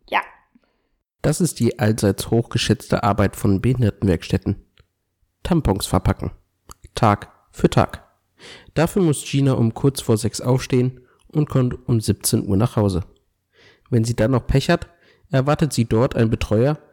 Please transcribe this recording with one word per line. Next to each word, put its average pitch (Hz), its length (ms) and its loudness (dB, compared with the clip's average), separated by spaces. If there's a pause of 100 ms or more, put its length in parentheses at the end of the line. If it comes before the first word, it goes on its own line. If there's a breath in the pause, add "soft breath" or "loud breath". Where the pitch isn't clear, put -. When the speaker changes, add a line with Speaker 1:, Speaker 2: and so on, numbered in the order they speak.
Speaker 1:
Ja. - 120 0 (1000)
Speaker 2:
Das 151 200 -2
ist - 180 -2
die 117 220 -2
allseits 107 500 0
hochgeschätzte - 720 0
Arbeit 101 320 0
von 98 260 0
Behindertenwerkstätten. 101 1040 -2 (760)
Tampons 113 440 0
verpacken. - 440 0 (640)
Tag - 380 0 (180)
für - 180 0
Tag. - 400 -2 (680 loud breath)
Dafür 170 280 0
muss 151 220 0
Gina 139 300 0
um 117 200 2
kurz - 260 -2
vor 113 160 0
sechs - 240 -4
aufstehen 127 640 -2 (220 soft breath)
und 151 240 -2
kommt 123 380 -2
um 113 120 2
siebzehn - 480 -2
Uhr 98 80 2
nach 113 200 0
Hause. 104 280 0 (840 soft breath)
Wenn 113 140 2
sie 117 100 -2
dann 110 160 0
noch 123 160 0
Pech - 240 2
hat, - 180 0 (420 soft breath)
erwartet 143 420 0
sie 117 140 0
dort 120 280 0
einen 113 160 2
Betreuer, 120 480 0 (140)